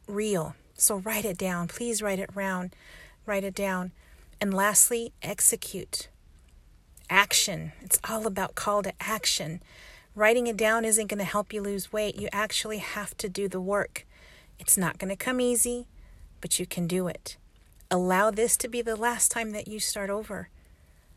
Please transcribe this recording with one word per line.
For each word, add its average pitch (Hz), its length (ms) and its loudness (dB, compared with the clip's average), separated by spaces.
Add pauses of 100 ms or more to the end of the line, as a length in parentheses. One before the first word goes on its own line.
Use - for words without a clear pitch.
real. 202 480 -2 (220)
So - 200 4
write 214 300 -2
it 185 100 -2
down. 175 320 -2
Please 233 320 -4
write 196 200 -2
it 196 120 -6
round. 190 420 -4 (520)
Write 196 180 -2
it 196 100 -4
down. 185 380 -2 (500)
And 196 120 2
lastly, 214 640 4
execute. - 880 -2 (1040)
Action. 175 600 4 (100)
It's - 260 0
all 220 180 0
about 196 280 -2
call 208 280 2
to 190 160 -4
action. 180 640 -2 (540)
Writing 226 320 6
it 226 100 0
down 220 300 4
isn't 220 220 2
gonna 202 160 -2
help 208 280 -2
you 214 80 -4
lose 202 320 -4
weight. 214 240 -2
You 202 160 -6
actually 214 460 -2
have - 400 -8
to 214 100 -4
do 196 200 -2
the 185 120 -4
work. 196 460 -2 (520)
It's - 200 2
not 180 180 0
gonna 190 180 -6
come 254 280 0
easy, 240 460 0 (520)
but - 180 -2
you 180 60 -2
can 180 220 -4
do 180 200 -2
it. - 300 -10 (540)
Allow 185 400 4
this 220 260 2
to - 100 0
be 240 140 -4
the 226 160 -2
last 226 340 2
time 226 200 -4
that 208 180 -8
you 214 100 -8
start 196 300 -2
over. 202 400 -6 (680)